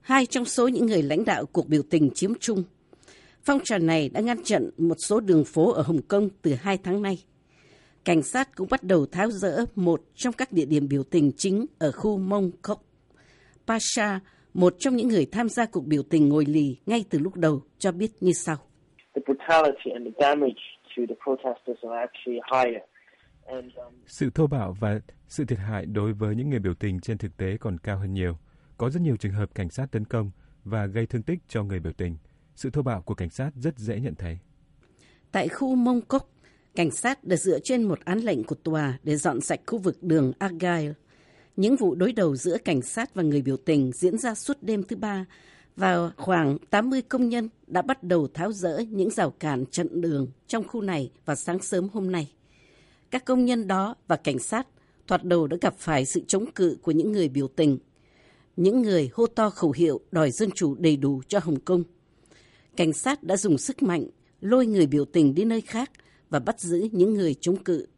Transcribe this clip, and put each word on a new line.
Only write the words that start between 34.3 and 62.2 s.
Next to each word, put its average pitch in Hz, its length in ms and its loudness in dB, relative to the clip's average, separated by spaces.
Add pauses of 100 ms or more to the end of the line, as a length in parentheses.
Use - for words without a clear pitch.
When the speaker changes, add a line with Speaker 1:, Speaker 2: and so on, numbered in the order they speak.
Speaker 1:
Tại 190 160 0
khu 262 280 -2
Mong 247 260 2
Kok, - 280 -2 (460)
cảnh 165 160 0
sát - 320 -4
đã 180 120 0
dựa 160 280 0
trên 247 200 0
một 190 220 0
án 190 140 -2
lệnh 180 240 -2
của 143 120 -6
tòa 147 480 -2
để 151 120 0
dọn 151 260 -2
sạch - 240 -2
khu 233 120 -4
vực 180 260 -2
đường 156 360 2
Argyle. 170 540 -2 (600)
Những 214 200 4
vụ 185 200 2
đối 185 160 2
đầu 175 240 2
giữa 170 300 -2
cảnh 143 160 2
sát - 320 -8
và 185 100 -2
người 147 180 2
biểu 131 160 -2
tình 139 340 2
diễn 180 260 0
ra 226 180 -4
suốt 277 260 -6
đêm 202 220 -2
thứ 226 120 -8
Ba, 196 300 -6 (500)
và 175 420 0
khoảng 160 400 2 (120)
tám 220 200 2
mươi 262 120 0
công 247 280 0
nhân 226 200 -2 (180)
đã 180 140 0
bắt - 220 -4
đầu 170 300 2
tháo 185 180 -4
dỡ 180 260 -4 (120)
những 202 200 0
rào 185 220 -2
cản 135 400 -4
chặn 175 300 -2
đường 143 260 -2 (200)
trong 226 200 -4
khu 226 140 -6
này 170 300 -4 (140)
vào 147 100 -2
sáng 175 240 -4
sớm 185 340 -2
hôm 190 180 -2
nay. 160 200 -4 (800)
Các 254 140 -4
công 254 200 4
nhân 233 220 0
đó 190 280 0 (120)
và 165 80 4
cảnh 135 240 -2
sát 233 280 -4 (400)
thoạt 180 160 0
đầu 175 240 4
đã 160 140 -4
gặp 190 160 0
phải 139 280 0
sự - 220 -2
chống 196 240 0
cự 175 300 2
của 165 100 0
những 165 200 2
người 185 180 2
biểu 135 180 -2
tình, 147 300 4 (800)
những 202 260 4
người 175 320 2
hô 233 140 2
to 214 220 0
khẩu 156 220 0
hiệu 147 300 2 (100)
đòi 160 200 2
dân 208 240 -2
chủ 143 200 0
đầy 156 220 4
đủ 135 300 0
cho 202 120 0
Hồng 156 200 -2
Kông. 180 240 2 (920)